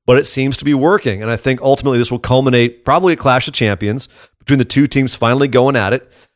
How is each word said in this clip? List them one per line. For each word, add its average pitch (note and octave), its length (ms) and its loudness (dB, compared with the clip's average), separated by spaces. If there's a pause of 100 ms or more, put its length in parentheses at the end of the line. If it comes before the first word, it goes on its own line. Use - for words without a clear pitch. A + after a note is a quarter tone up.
but B2+ 120 2
it D3 60 0
seems C3+ 320 -4
to - 80 -10
be D3 100 0
working. C3+ 480 0
And A2 80 -6
I A#2 60 -2
think C3 260 -4
ultimately C3+ 360 0
this A#2+ 120 0
will B2 80 -4
culminate B2 640 0
probably F3 280 2
at D#3 80 -4
Clash C3 280 0
of C#3 60 -10
Champions G#2 540 -4 (320)
between C#3 180 0
the B2+ 60 0
two C#3+ 240 2
teams C3 260 -2
finally B2+ 340 0
going B2+ 280 2
at G2+ 160 0
it - 180 -4 (260)